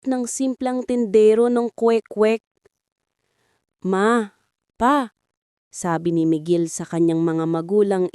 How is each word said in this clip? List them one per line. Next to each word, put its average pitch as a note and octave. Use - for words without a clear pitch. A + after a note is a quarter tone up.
ng B3+
simplang B3+
tindero A3
ng A#3+
kwek-kwek?" A3
"Ma, G3+
Pa," B3+
sabi E3+
ni D#3+
Miguel D#3+
sa E3+
kanyang E3
mga E3
magulang F#3